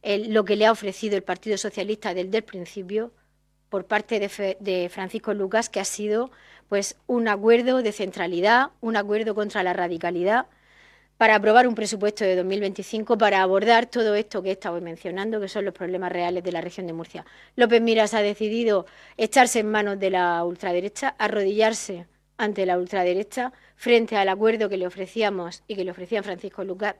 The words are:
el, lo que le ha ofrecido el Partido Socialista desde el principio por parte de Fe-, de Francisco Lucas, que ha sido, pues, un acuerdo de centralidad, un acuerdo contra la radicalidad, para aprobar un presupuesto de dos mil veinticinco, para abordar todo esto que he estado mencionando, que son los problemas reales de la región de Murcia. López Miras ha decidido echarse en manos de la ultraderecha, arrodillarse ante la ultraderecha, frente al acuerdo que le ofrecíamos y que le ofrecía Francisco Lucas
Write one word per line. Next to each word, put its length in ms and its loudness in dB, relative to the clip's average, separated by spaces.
el, 320 -4
lo 100 6
que 120 2
le 100 4
ha 60 6
ofrecido 440 -4
el 60 -2
Partido 360 -4
Socialista 540 -6
desde 260 -2
el 40 -2
principio 720 -8
por 160 -4
parte 340 -2
de 120 -4
Fe-, 300 -4
de 280 -2
Francisco 460 -6
Lucas, 340 -2
que 100 -6
ha 60 -4
sido, 460 -4
pues, 260 -2
un 220 0
acuerdo 540 4
de 100 0
centralidad, 800 2
un 160 -2
acuerdo 380 -2
contra 280 -2
la 120 0
radicalidad, 720 0
para 160 6
aprobar 340 6
un 60 0
presupuesto 500 -2
de 120 4
dos 100 0
mil 140 -2
veinticinco, 580 -2
para 240 4
abordar 420 4
todo 300 0
esto 280 -2
que 60 -4
he 40 -2
estado 280 -6
mencionando, 580 -6
que 100 -6
son 180 -6
los 80 -6
problemas 360 -6
reales 320 -2
de 100 -6
la 100 -4
región 240 -10
de 80 -8
Murcia. 320 -12
López 260 6
Miras 320 2
ha 80 2
decidido 640 0
echarse 400 4
en 120 0
manos 280 0
de 100 0
la 360 2
ultraderecha, 720 -4
arrodillarse 880 0
ante 260 -2
la 140 2
ultraderecha, 720 -2
frente 400 2
al 140 2
acuerdo 400 0
que 80 -4
le 80 -4
ofrecíamos 800 -4
y 100 -8
que 80 -4
le 60 -6
ofrecía 320 -6
Francisco 420 -10
Lucas 360 -6